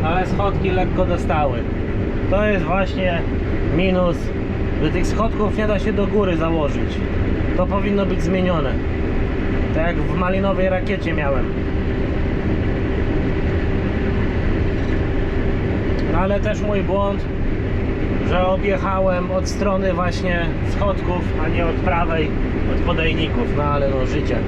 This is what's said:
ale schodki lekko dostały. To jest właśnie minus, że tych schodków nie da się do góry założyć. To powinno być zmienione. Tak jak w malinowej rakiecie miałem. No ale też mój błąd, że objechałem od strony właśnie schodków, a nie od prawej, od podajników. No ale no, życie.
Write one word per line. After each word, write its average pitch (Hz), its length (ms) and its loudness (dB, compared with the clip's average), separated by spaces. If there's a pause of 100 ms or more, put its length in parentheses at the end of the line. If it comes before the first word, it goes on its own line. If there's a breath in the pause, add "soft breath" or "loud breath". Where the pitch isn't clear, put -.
ale 180 240 0
schodki 190 420 0
lekko 180 360 2
dostały. 165 540 0 (680)
To 202 160 2
jest 196 200 2
właśnie 180 560 0 (560)
minus, 180 400 2 (680)
że 156 60 2
tych 175 180 0
schodków 196 500 0
nie 214 100 0
da 208 120 2
się 220 140 0
do 196 140 2
góry 185 300 2
założyć. 160 520 0 (680)
To 180 100 2
powinno 202 380 0
być 180 160 0
zmienione. 170 500 0 (1040)
Tak 160 120 0
jak 170 100 0
w 147 180 0
malinowej 190 540 2
rakiecie 185 440 -2
miałem. 143 320 0 (4000)
No 156 60 2
ale 196 220 2
też 208 220 0
mój 202 200 0
błąd, 196 440 0 (1040)
że 185 180 2
objechałem 190 840 0
od 190 180 -2
strony 190 440 0
właśnie 175 520 0 (240)
schodków, 180 640 0 (120)
a - 40 0
nie 170 160 0
od 165 100 0
prawej, 165 520 0 (480)
od - 60 2
podajników. 160 680 0 (100)
No 147 60 0
ale 143 260 2
no, 131 160 0
życie. 123 320 0 (100)